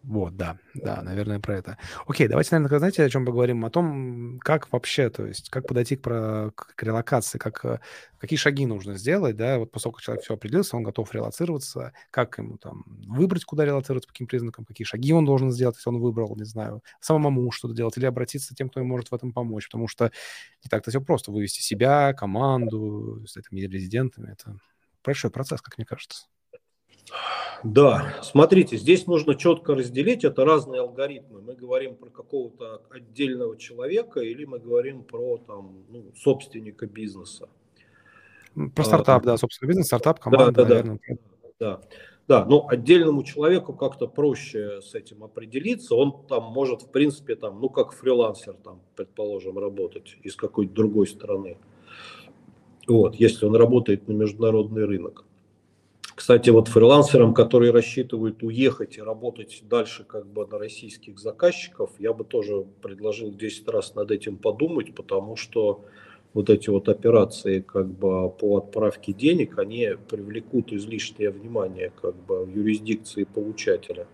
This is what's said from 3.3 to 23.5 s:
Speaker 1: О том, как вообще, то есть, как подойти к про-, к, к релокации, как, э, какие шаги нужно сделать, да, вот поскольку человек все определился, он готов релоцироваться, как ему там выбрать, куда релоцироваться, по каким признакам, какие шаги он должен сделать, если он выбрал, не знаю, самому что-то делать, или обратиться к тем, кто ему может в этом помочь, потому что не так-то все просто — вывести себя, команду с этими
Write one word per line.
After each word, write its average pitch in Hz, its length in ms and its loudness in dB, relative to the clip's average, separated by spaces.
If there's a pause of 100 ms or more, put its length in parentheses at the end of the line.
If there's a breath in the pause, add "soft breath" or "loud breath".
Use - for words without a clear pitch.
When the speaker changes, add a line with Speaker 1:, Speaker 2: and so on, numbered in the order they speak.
Speaker 1:
О 117 40 -4
том, 127 720 -4
как - 300 -2
вообще, 127 380 -2
то 107 160 -10
есть, - 240 -12
как 131 180 -8
подойти 123 300 -2
к - 40 -14
про-, 110 540 -4
к, - 200 -18
к - 80 -10
релокации, 113 540 -2
как, - 280 -8
э, 117 140 -4 (380 loud breath)
какие 151 220 -4
шаги 139 260 0
нужно 101 320 -6
сделать, 131 380 0
да, 120 240 -2
вот 113 120 -6
поскольку - 280 -8
человек - 240 -8
все 110 120 -8
определился, 107 420 -2
он 117 60 -4
готов 107 300 -6
релоцироваться, 127 800 -8 (200 soft breath)
как - 260 -4
ему 110 200 -12
там - 280 -16 (220)
выбрать, 170 360 0
куда 151 220 -2
релоцироваться, 139 420 -4
по - 60 -20
каким 120 140 -12
признакам, 117 360 -6
какие 110 220 -14
шаги 127 260 -2
он 160 140 6
должен 135 260 2
сделать, 123 240 -2
если - 140 -6
он 120 100 -2
выбрал, 113 380 -2
не 107 80 -10
знаю, 110 360 -10 (200 soft breath)
самому 143 500 2
что-то 117 220 -8
делать, 113 240 -4
или 127 80 -2
обратиться 127 480 -6
к - 40 -20
тем, 131 120 -6
кто 135 100 -10
ему 127 100 -4
может 123 220 -6
в - 40 -6
этом 120 180 -8
помочь, 113 340 -6
потому 113 220 -8
что - 160 -2 (580 loud breath)
не - 60 -16
так-то 107 220 -4
все 135 100 -2
просто — 135 300 -2
вывести 101 300 -4
себя, 139 520 2
команду 110 1120 -4
с - 80 -20
этими 101 260 -14